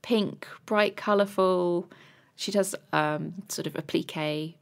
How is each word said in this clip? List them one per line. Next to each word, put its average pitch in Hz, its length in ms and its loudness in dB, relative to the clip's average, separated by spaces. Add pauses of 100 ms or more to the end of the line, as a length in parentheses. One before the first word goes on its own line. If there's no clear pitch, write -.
pink, - 440 0 (180)
bright, 208 320 2
colourful. 185 920 2 (480)
She - 160 -6
does, 196 220 2 (180)
um, 151 420 0 (140)
sort - 180 -6
of 151 100 -6
applique 156 840 -4